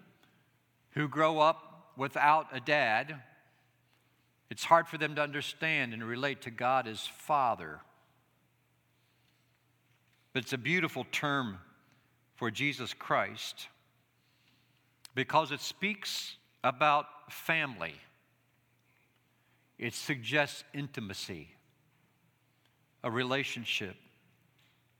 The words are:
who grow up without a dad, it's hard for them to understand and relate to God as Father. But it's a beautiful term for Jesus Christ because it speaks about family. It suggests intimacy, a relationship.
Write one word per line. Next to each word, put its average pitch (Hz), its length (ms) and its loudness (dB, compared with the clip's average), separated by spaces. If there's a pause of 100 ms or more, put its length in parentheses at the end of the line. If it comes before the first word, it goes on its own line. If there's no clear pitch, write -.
(920)
who 147 160 -2
grow 156 320 4
up - 560 2
without 143 560 4
a 131 80 -8
dad, 135 600 2 (1300)
it's - 160 -8
hard 165 220 8
for 160 100 -8
them 151 180 -2
to 151 60 2
understand 143 720 -2
and 113 100 -6
relate 127 380 -2
to 120 100 -10
God 127 340 2
as 110 200 -8
Father. 110 720 0 (2500)
But 131 100 0
it's - 100 -8
a 131 40 0
beautiful 143 560 0
term 131 460 0 (760)
for 117 160 -2
Jesus 127 420 -4
Christ - 760 -4 (1500)
because 143 360 2
it 143 100 -6
speaks - 760 -6 (280)
about 143 680 2
family. 123 640 -2 (1800)
It 117 160 -6
suggests 139 680 0 (100)
intimacy, 101 760 -8 (1500)
a 123 80 -4
relationship. 127 840 -2 (1040)